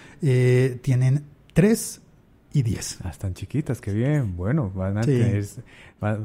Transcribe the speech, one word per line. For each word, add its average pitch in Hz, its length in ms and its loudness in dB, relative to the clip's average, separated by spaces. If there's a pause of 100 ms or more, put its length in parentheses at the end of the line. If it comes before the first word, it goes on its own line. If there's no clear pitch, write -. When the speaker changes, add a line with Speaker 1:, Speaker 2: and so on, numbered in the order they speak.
(220)
Speaker 1:
eh, 127 580 4
tienen 131 440 2 (280)
tres 214 480 2 (540)
y 143 80 4
diez. 92 400 -4
Speaker 2:
Ah, 92 80 -6
están 90 240 -6
chiquitas, 123 460 -6
qué 101 120 -6
bien. 117 440 0
Bueno, 107 380 -2
van 95 220 -4
a 107 60 -2
Speaker 1:
Sí. 131 80 2
Speaker 2:
tener, 117 340 2 (580)
va-, 107 220 -2